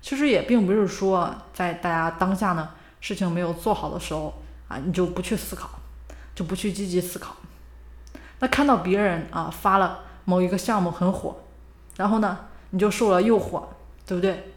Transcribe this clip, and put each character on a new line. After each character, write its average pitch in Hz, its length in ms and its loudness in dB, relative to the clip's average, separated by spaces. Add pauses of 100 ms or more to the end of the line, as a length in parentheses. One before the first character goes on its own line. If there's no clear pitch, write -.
其 - 160 -6
实 294 120 2
也 208 140 4
并 226 240 4
不 185 60 4
是 208 140 4
说 190 460 0 (200)
在 175 220 -2
大 - 140 -4
家 165 240 2
当 190 220 0
下 190 200 2
呢， 156 160 -4 (300)
事 - 140 -6
情 185 160 -2
没 170 100 -2
有 175 120 0
做 175 200 0
好 156 160 -2
的 - 120 -6
时 - 140 -8
候 156 200 -6 (340)
啊， 95 100 -8
你 160 140 -2
就 180 140 2
不 180 160 -4
去 214 140 -2
思 - 180 -6
考， - 160 -12 (640)
就 185 100 -4
不 175 120 -4
去 202 160 -2
积 202 160 -4
极 180 120 2
思 180 200 -6
考。 - 160 -12 (1040)
那 254 80 0
看 285 180 4
到 254 120 6
别 185 200 2
人 175 320 2
啊， 160 180 -4
发 190 300 2
了 185 220 2 (240)
某 180 180 4
一 180 60 2
个 185 100 0
项 208 240 0
目 175 80 0
很 180 220 0
火， - 240 -6 (600)
然 185 120 0
后 220 100 4
呢， 196 180 2 (340)
你 185 100 -2
就 208 100 6
受 208 220 2
了 180 100 6
诱 226 160 6
惑， - 240 -4 (420)
对 185 120 -4
不 180 40 0
对？ 190 360 -2